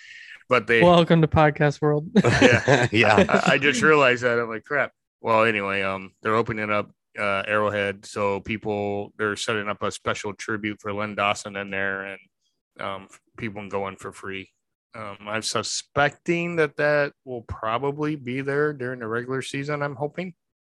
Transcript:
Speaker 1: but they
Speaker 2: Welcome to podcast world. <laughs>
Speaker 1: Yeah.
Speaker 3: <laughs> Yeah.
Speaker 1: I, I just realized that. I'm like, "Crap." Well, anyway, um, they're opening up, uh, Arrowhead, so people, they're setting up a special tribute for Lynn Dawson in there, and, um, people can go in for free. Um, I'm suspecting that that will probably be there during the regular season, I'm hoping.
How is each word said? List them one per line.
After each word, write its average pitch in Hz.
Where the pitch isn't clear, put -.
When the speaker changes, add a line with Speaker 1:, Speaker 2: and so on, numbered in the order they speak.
Speaker 1:
but 120
they 120
Speaker 2:
Welcome 170
to 156
podcast 151
world. 151
<laughs> 214
Speaker 1:
Yeah. 120
Speaker 3:
<laughs> -
Yeah. 107
Speaker 1:
I, -
I 139
just 139
realized 139
that. 120
I'm 117
like, 110
"Crap." 135
Well, 113
anyway, 101
um, 95
they're 110
opening 110
up, 104
uh, 101
Arrowhead, 104
so 101
people, 104
they're 104
setting 104
up 101
a 101
special 107
tribute 104
for 104
Lynn 104
Dawson 101
in 98
there, 98
and, 98
um, 98
people 107
can 98
go 98
in 95
for -
free. 95
Um, 104
I'm 107
suspecting 170
that 151
that 147
will 123
probably 143
be 127
there 143
during 127
the 117
regular 123
season, 143
I'm 143
hoping. 151